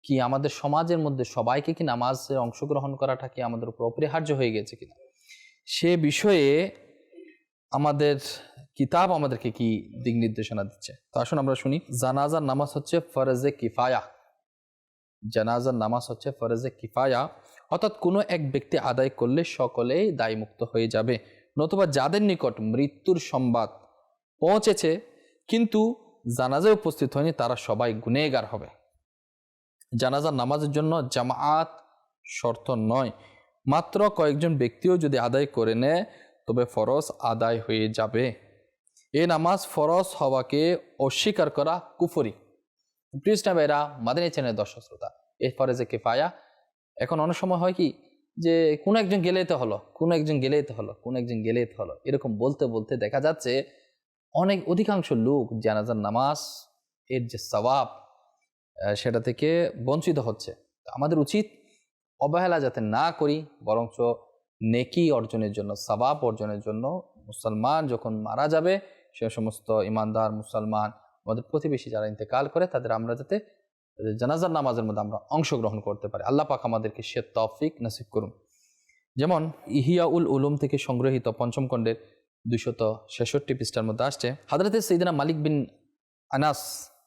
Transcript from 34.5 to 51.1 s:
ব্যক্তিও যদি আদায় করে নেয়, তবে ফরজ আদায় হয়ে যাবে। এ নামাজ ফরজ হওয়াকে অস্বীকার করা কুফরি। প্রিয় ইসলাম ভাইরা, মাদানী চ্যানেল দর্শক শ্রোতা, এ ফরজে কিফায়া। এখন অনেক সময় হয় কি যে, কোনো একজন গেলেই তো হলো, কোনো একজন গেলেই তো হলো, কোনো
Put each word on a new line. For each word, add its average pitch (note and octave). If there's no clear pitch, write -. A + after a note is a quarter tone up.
ব্যক্তিও C3
যদি C#3+
আদায় C3+
করে A2
নেয়, C#3+
তবে B2
ফরজ B2+
আদায় A#2
হয়ে A2
যাবে। A2+
এ D3
নামাজ E3+
ফরজ E3+
হওয়াকে C3+
অস্বীকার D3
করা D#3
কুফরি। D#3
প্রিয় F#3+
ইসলাম G3
ভাইরা, D3
মাদানী C#3+
চ্যানেল B2
দর্শক G#2+
শ্রোতা, -
এ C3
ফরজে B2+
কিফায়া। B2
এখন D#3
অনেক E3
সময় F#3
হয় F#3
কি F3+
যে, E3
কোনো G#3+
একজন G3
গেলেই F3+
তো E3
হলো, A2
কোনো E3
একজন D3+
গেলেই C#3
তো B2
হলো, G#2+
কোনো B2